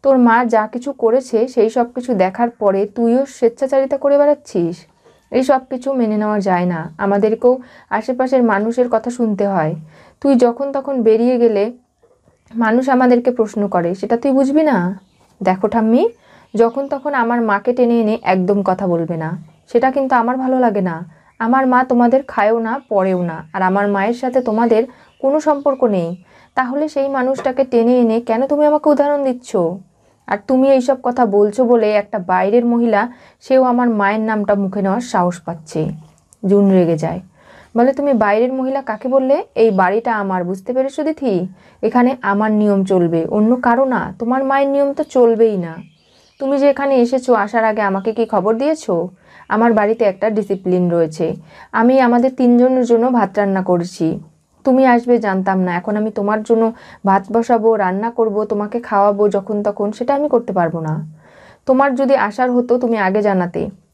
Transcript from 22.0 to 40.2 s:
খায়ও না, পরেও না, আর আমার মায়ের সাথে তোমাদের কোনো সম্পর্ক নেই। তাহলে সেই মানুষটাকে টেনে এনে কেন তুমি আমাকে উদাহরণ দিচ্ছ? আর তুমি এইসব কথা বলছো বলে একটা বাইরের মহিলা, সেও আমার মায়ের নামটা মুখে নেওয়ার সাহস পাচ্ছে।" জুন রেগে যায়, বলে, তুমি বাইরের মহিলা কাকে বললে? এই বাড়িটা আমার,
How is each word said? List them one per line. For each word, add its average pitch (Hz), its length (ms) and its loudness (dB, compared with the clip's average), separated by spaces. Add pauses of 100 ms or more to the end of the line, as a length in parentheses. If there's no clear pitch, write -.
খায়ও 220 300 0
না, 226 300 -4
পরেও 190 340 0
না, 165 300 -8
আর 190 100 -4
আমার 196 260 0
মায়ের 202 260 0
সাথে 254 260 -2
তোমাদের 226 460 0 (340)
কোনো 285 200 0
সম্পর্ক 285 440 0
নেই। 180 400 -2 (300)
তাহলে 269 340 -2
সেই 277 200 -2
মানুষটাকে 262 560 -2
টেনে 240 340 2
এনে 233 220 2
কেন 233 260 -2
তুমি 294 200 0
আমাকে 302 220 2
উদাহরণ 285 360 2
দিচ্ছ? 247 320 -4 (680)
আর 208 200 -4
তুমি 262 240 2
এইসব 262 320 2
কথা 247 240 0
বলছো 208 380 2
বলে 226 280 2
একটা 202 260 -2
বাইরের 190 480 0
মহিলা, 233 420 0 (320)
সেও 262 220 2
আমার 247 260 2
মায়ের 214 320 0
নামটা 214 340 -2
মুখে 196 280 -2
নেওয়ার 196 180 0
সাহস 180 400 -2
পাচ্ছে।" 160 480 -8 (580)
জুন 202 240 4
রেগে 170 260 4
যায়, 165 240 -6 (560)
বলে, 247 160 2
তুমি 277 200 -2
বাইরের 220 400 2
মহিলা 262 300 -4
কাকে 226 260 -8
বললে? 269 360 0 (100)
এই 226 160 4
বাড়িটা 196 440 0
আমার, 190 300 -4